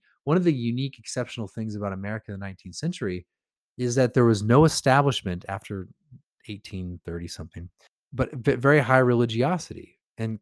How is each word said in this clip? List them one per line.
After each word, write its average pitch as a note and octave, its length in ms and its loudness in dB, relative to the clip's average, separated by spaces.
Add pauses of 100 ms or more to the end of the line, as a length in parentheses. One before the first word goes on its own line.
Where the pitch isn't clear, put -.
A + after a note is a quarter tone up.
(240)
one D#3 140 2
of F3+ 60 0
the E3+ 100 4
unique, B2 460 -4
exceptional A#2 480 -8
things A2 280 -8
about G2+ 180 -6
America G#2 380 -8
in G2 80 -10
the G2 60 -10
nineteenth F#2+ 300 -14
century G2+ 500 -6 (520)
is B2 180 -2
that B2+ 180 2
there B2 120 6
was G#2+ 180 4
no B2+ 220 6
establishment C3 840 0
after G2 400 -8 (600)
eighteen F#2 580 -10
thirty E2+ 220 -8
something, F2 420 -14 (420)
but B2+ 220 -4
v-, C3 220 0
very C#3 240 4
high C3 180 4
religiosity. B2 1000 0 (180)
And A2 240 -6